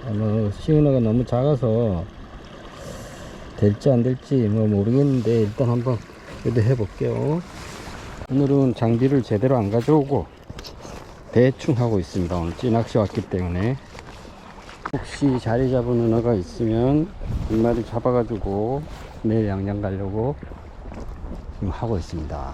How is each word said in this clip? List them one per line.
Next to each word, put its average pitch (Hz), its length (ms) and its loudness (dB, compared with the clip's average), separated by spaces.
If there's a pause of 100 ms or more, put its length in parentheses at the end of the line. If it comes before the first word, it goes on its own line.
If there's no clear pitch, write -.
아마 107 440 0
시은어가 147 480 4
너무 117 260 4
작아서 117 760 2 (1500)
될지 104 320 4
안 120 140 6
될지 127 320 0 (120)
뭐 107 200 4
모르겠는데, 117 760 4
일단 107 280 0
한번 120 280 0 (460)
그래도 120 180 2
해볼게요. 123 800 0 (880)
오늘은 135 460 4
장비를 123 480 4
제대로 123 340 2
안 101 140 2
가져오고 135 560 2 (1040)
대충 127 440 4
하고 113 240 2
있습니다. 87 380 -2
오늘 85 200 -4
찌낚시 117 420 2
왔기 - 320 -2
때문에. 92 460 -2 (1160)
혹시 135 460 0
자리 123 320 0
잡은 123 300 2
은어가 117 320 2
있으면 120 760 2 (400)
한 110 140 2
마리 117 240 2
잡아가지고 117 960 -2 (380)
내일 110 260 2
양양 101 340 -2
가려고 101 540 -4 (1200)
지금 98 140 -4
하고 113 280 -2
있습니다. 73 560 -8